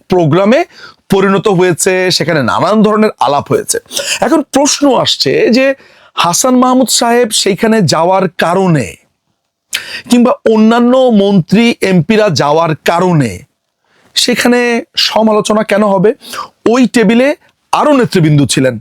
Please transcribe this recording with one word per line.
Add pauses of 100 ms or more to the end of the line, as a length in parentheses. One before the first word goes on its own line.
প্রোগ্রামে (460)
পরিণত
হয়েছে,
সেখানে
নানান
ধরনের
আলাপ
হয়েছে। (420)
এখন
প্রশ্ন
আসছে
যে (400)
হাসান
মাহমুদ
সাহেব
সেইখানে
যাওয়ার
কারণে (1160)
কিংবা (200)
অন্যান্য
মন্ত্রী
এমপিরা
যাওয়ার
কারণে (760)
সেখানে (120)
সমালোচনা
কেন
হবে? (540)
ওই
টেবিলে (360)
আরও
নেতৃবৃন্দ
ছিলেন,